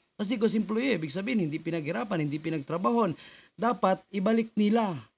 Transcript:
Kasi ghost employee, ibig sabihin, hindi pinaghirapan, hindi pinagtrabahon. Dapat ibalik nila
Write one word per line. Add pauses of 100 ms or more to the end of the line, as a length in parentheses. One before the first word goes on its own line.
(140)
Kasi
ghost
employee,
ibig
sabihin,
hindi
pinaghirapan,
hindi
pinagtrabahon. (400)
Dapat
ibalik
nila (240)